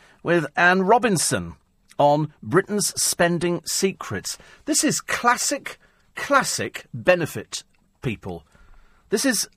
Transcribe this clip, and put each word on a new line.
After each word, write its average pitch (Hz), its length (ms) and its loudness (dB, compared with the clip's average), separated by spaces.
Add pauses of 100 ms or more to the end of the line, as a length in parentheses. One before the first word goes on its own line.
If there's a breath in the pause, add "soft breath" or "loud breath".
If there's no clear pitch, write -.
(240 soft breath)
with 165 220 2 (100)
Anne 180 280 4
Robinson 180 720 2 (420)
on 147 340 2 (100)
Britain's 180 580 -2
Spending 175 640 0
Secrets. - 720 -4 (260 loud breath)
This - 220 0
is 226 160 -2
classic, - 760 -2 (380 soft breath)
classic - 800 -2
benefit 135 720 -2 (360)
people. 98 440 -8 (640 soft breath)
This 226 160 0
is 240 320 -2